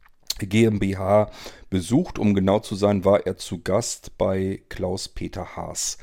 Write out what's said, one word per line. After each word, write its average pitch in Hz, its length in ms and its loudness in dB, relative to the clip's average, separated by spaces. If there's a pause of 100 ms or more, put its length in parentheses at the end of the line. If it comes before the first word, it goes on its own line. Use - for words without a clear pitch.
(400)
G 110 260 4
M 107 140 2
B 98 160 0
H, 101 360 2 (380)
besucht. 110 500 0
Um 104 160 4
genau 98 240 4
zu - 160 -8
sein, 101 280 2
war 98 220 4
er 95 120 -4
zu - 260 -10
Gast - 560 -4
bei 95 500 -2
Klaus-Peter 92 880 -8
Haas. - 460 -8